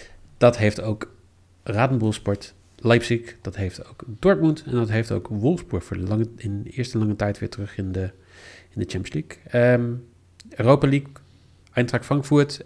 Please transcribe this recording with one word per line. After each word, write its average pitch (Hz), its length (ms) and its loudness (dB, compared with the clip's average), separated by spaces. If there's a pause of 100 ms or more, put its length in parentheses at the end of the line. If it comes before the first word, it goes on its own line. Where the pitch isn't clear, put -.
(360)
Dat 120 200 6
heeft 107 240 2
ook, - 320 -6 (500)
Radenballsport 107 920 0 (220)
Leipzig, 117 640 0
dat - 160 -10
heeft 95 300 -6
ook - 200 -20
Dortmund 156 600 2
en - 60 -8
dat 117 160 2
heeft 110 240 0
ook 101 160 -4
Wolfsburg 110 560 -2
voor - 120 -8
de 90 100 -6
lange, 110 300 0
in 101 260 -6
de 113 80 -12
eerste 123 280 -4
lange 107 180 0
tijd 104 220 -2
weer 104 120 -6
terug - 280 -10
in 95 140 -4
de, 92 180 -4 (600)
in - 100 -8
de 98 80 -4
Champions 95 240 -8
League. - 320 -8
Ehm, 120 460 2 (580)
Europa 139 400 4
League, 139 200 0 (640)
Eintracht 123 320 0
Frankfurt 143 600 2